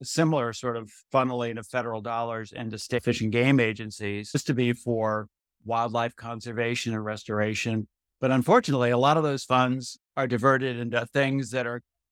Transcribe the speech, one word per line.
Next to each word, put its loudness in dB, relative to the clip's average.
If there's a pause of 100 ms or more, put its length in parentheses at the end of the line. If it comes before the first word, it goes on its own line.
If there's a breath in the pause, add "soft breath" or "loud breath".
similar 0
sort -4
of -10 (240)
funneling 0
of -14
federal -4
dollars -6
into -8
state -4
fish 0
and -2
game 4
agencies -4
is -2
to 0
be 2
for -2 (380)
wildlife -2
conservation -4
and -4
restoration. -2 (320)
But 2
unfortunately, 4
a 4
lot 6
of 0
those -2
funds 0 (160)
are 0
diverted 2
into 0
things 0
that -2
are -8 (300)